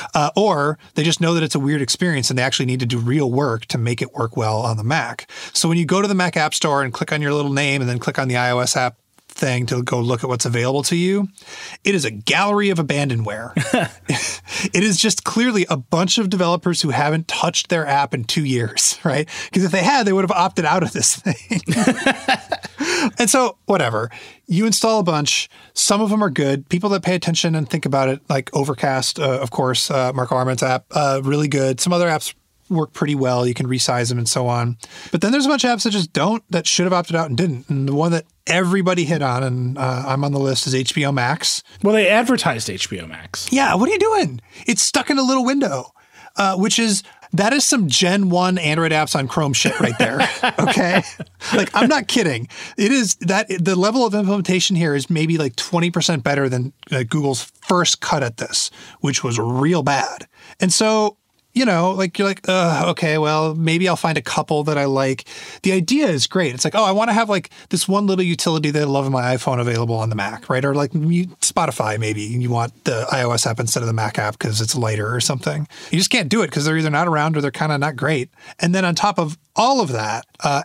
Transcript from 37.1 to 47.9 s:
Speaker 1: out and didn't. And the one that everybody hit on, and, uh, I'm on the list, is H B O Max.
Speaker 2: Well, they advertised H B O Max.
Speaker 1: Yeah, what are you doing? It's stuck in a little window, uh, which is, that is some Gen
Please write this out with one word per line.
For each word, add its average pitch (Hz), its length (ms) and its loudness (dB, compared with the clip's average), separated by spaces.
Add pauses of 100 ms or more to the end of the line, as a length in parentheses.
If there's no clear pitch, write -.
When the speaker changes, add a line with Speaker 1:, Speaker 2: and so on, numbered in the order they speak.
Speaker 1:
out 165 120 0
and 127 100 -2
didn't. 143 320 -2
And 139 180 0
the 139 80 0
one 165 160 2
that 165 140 -2 (220)
everybody 180 580 2
hit 151 160 0
on, 127 220 0
and, 127 340 -2
uh, 131 300 -2
I'm 135 160 0
on 143 80 0
the 139 80 0
list, 135 280 0
is 131 80 0
H 131 180 -2
B 147 120 0
O 139 60 0
Max. 135 520 0 (200)
Speaker 2:
Well, 202 100 4
they 208 160 4
advertised 214 600 2
H 95 200 -6
B 92 100 -8
O 82 80 -12
Max. 80 440 -12
Speaker 1:
Yeah, 254 240 4
what 233 140 2
are 427 40 0
you 392 60 2
doing? 359 420 0 (260)
It's 233 140 0
stuck - 280 0
in 285 80 0
a 269 60 2
little 254 220 2
window, 233 460 -2 (440)
uh, 190 220 0
which 208 220 2
is, 220 240 0 (280)
that 202 220 2
is 285 100 2
some 220 240 2
Gen 185 420 2